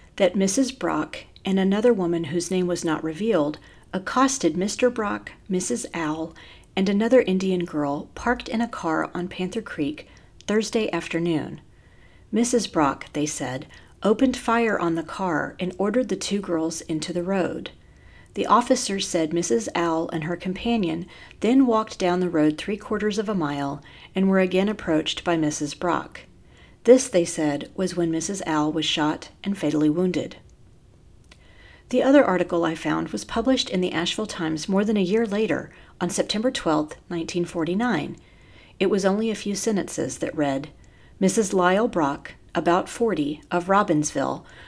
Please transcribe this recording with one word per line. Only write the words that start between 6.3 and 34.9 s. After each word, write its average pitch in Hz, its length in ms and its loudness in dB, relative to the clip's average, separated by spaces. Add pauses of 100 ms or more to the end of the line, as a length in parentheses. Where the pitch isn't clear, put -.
and 190 120 2
another 226 340 4
Indian 185 420 0
girl 147 500 -4
parked - 340 -4
in 226 120 -2
a 233 80 -2
car 160 460 -2
on 175 120 -4
Panther 185 360 -6
Creek 151 440 -6 (400)
Thursday 214 460 0
afternoon. 165 680 -2 (680)
Missus 233 360 2
Brock, 147 460 0
they 147 140 -2
said, 131 400 -6 (360)
opened 247 340 4
fire 226 420 0
on 170 160 0
the 165 80 -2
car 160 560 -4
and 185 200 -6
ordered 214 300 0
the 190 80 -2
two 196 240 -4
girls 165 420 -4
into 156 300 -6
the 175 120 -4
road. 185 460 -4 (640)
The - 120 -2
officer 214 540 2
said 160 320 -2
Missus 208 420 0
Owl 170 380 0
and 160 120 -4
her 170 120 -4
companion 185 680 -2 (340)
then 254 260 4
walked 220 320 0
down 180 220 2
the 180 100 0
road 151 260 2
three 202 200 -6
quarters 208 420 -4
of 208 100 -2
a 214 60 0
mile 143 480 -4 (320)
and 190 140 2
were 190 100 4
again 185 300 2
approached 160 560 -2
by 170 120 2
Missus 151 380 -2
Brock. - 460 -4 (640)
This, 254 240 8
they 175 160 2
said, 147 500 -2
was 180 220 -2
when 170 140 2
Missus 165 360 -4
Owl 156 260 0
was 156 140 -2
shot 156 440 -2 (120)
and 196 160 -4
fatally 151 320 2
wounded. 175 460 0 (1500)
The 247 140 2
other 269 200 8
article 175 400 2
I 165 120 -2
found 160 320 -2
was 208 160 -8
published 247 440 0
in 185 120 0
the 180 120 0
Asheville 175 340 -2
Times 160 420 -4
more 202 160 2
than 214 120 0